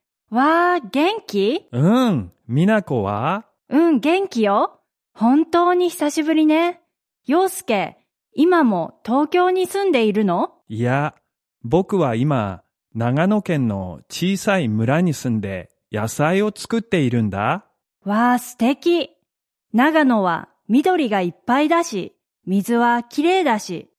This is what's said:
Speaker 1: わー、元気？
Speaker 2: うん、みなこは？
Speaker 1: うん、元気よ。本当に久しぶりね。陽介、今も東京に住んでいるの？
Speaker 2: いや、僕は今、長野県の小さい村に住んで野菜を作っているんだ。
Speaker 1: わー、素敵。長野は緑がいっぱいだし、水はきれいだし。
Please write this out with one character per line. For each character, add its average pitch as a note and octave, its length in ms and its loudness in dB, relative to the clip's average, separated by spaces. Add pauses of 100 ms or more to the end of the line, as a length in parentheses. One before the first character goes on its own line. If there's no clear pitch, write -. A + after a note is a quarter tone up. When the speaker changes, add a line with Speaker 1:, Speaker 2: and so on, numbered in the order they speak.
(300)
Speaker 1:
わ E4 520 2
ー、 G3 80 -16
元 F#4 360 -2
気？ G3+ 460 -2
Speaker 2:
う G#3+ 380 2
ん、 G#2 220 -4 (140)
み C#3 200 0
な G#3+ 160 2
こ B2 200 -4
は？ A#2+ 440 -4 (240)
Speaker 1:
う E4 220 2
ん、 A#3+ 80 2
元 F#4 280 0
気 A3+ 140 -4
よ。 G#3+ 380 0 (340)
本 C4+ 320 2
当 F4 280 2
に F4+ 140 0
久 D4 220 -4
し D#4+ 120 -2
ぶ D#4 120 0
り D#4 100 4
ね。 E4 360 0 (460)
陽 F4+ 220 2
介、 G3+ 480 -4 (380)
今 E4+ 300 4
も F#3 400 -2
東 C#4 240 0
京 F4+ 220 2
に F#4 160 0
住 G4 200 -4
ん F4+ 60 2
で A#3 120 2
い G#3 80 2
る G#3 140 0
の？ F#3 260 -2 (160)
Speaker 2:
い A2 120 -8
や、 C3 340 0 (480)
僕 F#3 360 0
は C3 160 0
今、 A2+ 480 -2 (320)
長 B2 320 0
野 G#3 140 2
県 C#3+ 280 -2
の F#2 320 -6 (100)
小 F#3+ 260 -2
さ G3 220 0
い C3 100 -2
村 A2+ 320 0
に F3 140 0
住 A#2+ 200 -4
ん G#2+ 60 -2
で F#2+ 300 -8 (200)
野 G#2+ 180 -4
菜 F3 340 0
を G#3+ 120 -2
作 - 240 -6
っ G#3+ 40 -2
て F3+ 180 -2
い C3 80 0
る A#2 140 0
ん G#2 80 0
だ。 A2+ 360 -4 (380)
Speaker 1:
わ A#3 300 0
ー、 B3 40 0
素 - 180 -12
敵。 C#4+ 540 0 (600)
長 D4+ 320 2
野 A#3 180 2
は E3+ 260 -2 (200)
緑 D4+ 400 2
が G3 140 0
い F3+ 60 -2
っ E3+ 60 -6 (120)
ぱ B3+ 140 2
い D4+ 80 2
だ E4+ 160 2
し、 F#3 300 -8 (320)
水 G3 280 0
は A#3+ 300 2
き - 180 -4
れ F4+ 200 2
い - 20 -2
だ A3+ 140 0
し。 - 400 -12